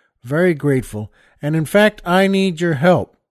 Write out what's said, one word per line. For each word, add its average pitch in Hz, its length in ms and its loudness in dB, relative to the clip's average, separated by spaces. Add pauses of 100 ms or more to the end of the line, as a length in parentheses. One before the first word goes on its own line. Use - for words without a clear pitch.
(220)
very 165 300 0
grateful. 131 600 -4 (280)
And 147 140 -4
in 160 100 0
fact, 208 400 2
I 185 220 2
need 190 340 0
your 170 140 0
help, 143 420 0 (140)